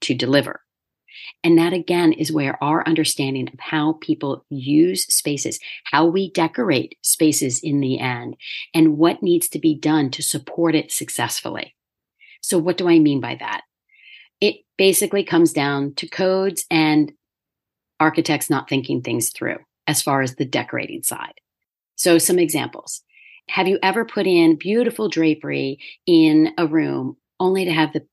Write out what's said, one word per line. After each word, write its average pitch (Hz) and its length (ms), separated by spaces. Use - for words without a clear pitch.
to 131 120
deliver. 127 460
And 165 160
that, 170 140
again, 175 400
is 156 200
where 143 300
our 147 240
understanding 143 640
of - 120
how 156 400
people 139 500
use 151 640
spaces, - 460
how 156 220
we 180 240
decorate 170 720
spaces 147 600
in 143 180
the 131 180
end, 120 380
and 160 240
what 165 240
needs 175 280
to 160 80
be 156 160
done 151 380
to - 100
support 160 520
it 147 160
successfully. - 840
So - 180
what 170 180
do 180 120
I 165 100
mean 143 220
by 123 160
that? 110 260
It 208 160
basically 196 480
comes 170 280
down 143 420
to - 140
codes 190 640
and 151 420
architects 156 500
not 135 180
thinking 135 320
things - 300
through - 280
as 151 160
far 139 180
as 131 140
the 147 100
decorating - 580
side. - 380
So 170 240
some 180 200
examples. - 640
Have 185 200
you 196 140
ever 190 220
put 208 220
in 165 300
beautiful 220 520
drapery 147 720
in 160 520
a 170 80
room 139 520
only 185 280
to 175 60
have 156 200
the 160 200